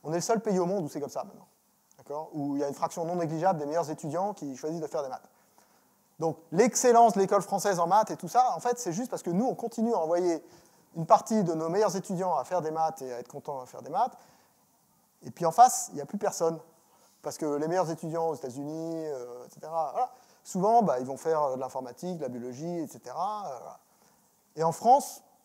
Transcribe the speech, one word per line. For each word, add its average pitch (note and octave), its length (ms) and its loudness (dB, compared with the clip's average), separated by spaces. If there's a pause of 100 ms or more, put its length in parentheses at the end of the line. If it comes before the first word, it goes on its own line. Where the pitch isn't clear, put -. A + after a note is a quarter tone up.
On D3+ 80 -4
est - 20 -2
le F3 60 0
seul A3+ 180 0
pays G#3 180 0
au F3+ 80 2
monde F#3 200 0
où - 20 -6
c'est C#4+ 140 -8
comme - 80 -6
ça, - 160 -8
maintenant. - 220 -20 (500)
D'accord ? D3+ 360 -10
Où C#3+ 220 -4
il C#3+ 60 -2
y - 20 2
a C#3 60 0
une C3+ 40 -6
fraction E3 300 -4
non F3 140 -4
négligeable E3 420 0
des D3 60 -4
meilleurs D3+ 260 -2
étudiants E3+ 420 -4
qui C#3 220 -10
choisissent E3 240 -6
de D#3 80 -6
faire D3+ 160 -4
des C3 60 -8
maths. - 200 -12 (920)
Donc, D#3 180 -2 (140)
l'excellence A#3 640 8
de G3 60 0
l'école G3 220 4
française F#3+ 380 0
en E3+ 80 2
maths G#3 220 4
et G#3 60 -4
tout E3+ 140 -10
ça, B3 260 4
en D#3+ 40 -8
fait, B3 200 -2
c'est F3 140 -4
juste A#3+ 180 -4
parce - 100 -6
que - 80 -4
nous, F#3+ 160 2
on A3 80 0
continue A3+ 400 -2
à G3 60 2
envoyer E3+ 440 2 (520)
une E3 100 -4
partie A3 380 4
de E3+ 100 0
nos D#3+ 160 -2
meilleurs G3 260 2
étudiants F#3 400 -2
à C3 80 0
faire F3+ 180 -2
des D#3 100 -4
maths D#3 300 -2
et B2+ 120 -8
à A#2+ 60 -8
être B2 80 -14
contents C#3 340 -10
à B2 40 -14
faire - 160 -16
des B2+ 80 -14
maths. G3 280 -2 (1040)
Et D3 60 -12
puis E3+ 160 -4
en D#3+ 60 4
face, - 380 6
il - 60 -14
n'y C#3+ 60 -6
a C#3 40 -8
plus - 120 -8
personne. E3 420 0 (640)
Parce C#3+ 160 -8
que D#3+ 80 -4
les D3 220 0
meilleurs E3 240 0
étudiants E3 380 -4
aux D3+ 60 -4
États-Unis, D3+ 600 -8
euh, B2 500 -10
et - 60 -20
cetera, D#3 400 -6
voilà, B3 200 -2 (320)
souvent, G#3+ 380 4
bah, C#3 180 2
ils B2+ 60 -6
vont C3+ 120 -8
faire D3+ 340 0
de C3 80 -6
l'informatique, C3 580 -8
de D3+ 60 -8
la B2+ 60 -6
biologie, B2+ 500 -8
et C#3+ 80 -6
cetera. F3 580 -8
Euh, C3+ 140 -10
voilà. - 200 -16 (760)
Et D#3 80 -2
en E3 80 4
France - 520 4 (220)